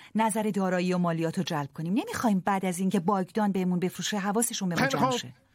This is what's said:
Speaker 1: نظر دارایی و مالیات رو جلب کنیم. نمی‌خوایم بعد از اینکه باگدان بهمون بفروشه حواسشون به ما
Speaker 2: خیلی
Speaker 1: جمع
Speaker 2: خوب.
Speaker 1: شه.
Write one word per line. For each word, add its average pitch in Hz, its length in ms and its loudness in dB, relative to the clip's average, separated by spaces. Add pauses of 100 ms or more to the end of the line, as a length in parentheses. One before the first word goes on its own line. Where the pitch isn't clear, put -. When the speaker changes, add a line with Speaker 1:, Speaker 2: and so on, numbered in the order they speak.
(160)
Speaker 1:
نظر 220 280 2
دارایی 185 500 0
و 180 40 2
مالیات 165 400 0
رو 180 60 -2
جلب 147 300 -4
کنیم. 165 200 -4
نمی‌خوایم 262 460 0
بعد 196 260 0
از 180 140 -2
اینکه 190 200 2
باگدان 196 520 0
بهمون 180 280 0
بفروشه 180 380 -2
حواسشون 202 520 -2
به 170 60 -2
ما 202 60 2
Speaker 2:
خیلی 269 100 2
Speaker 1:
جمع 262 180 2
Speaker 2:
خوب. 247 80 0
Speaker 1:
شه. 123 160 -8 (220)